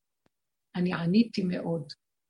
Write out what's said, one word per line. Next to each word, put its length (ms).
אני 180
עניתי 500
מאוד." 400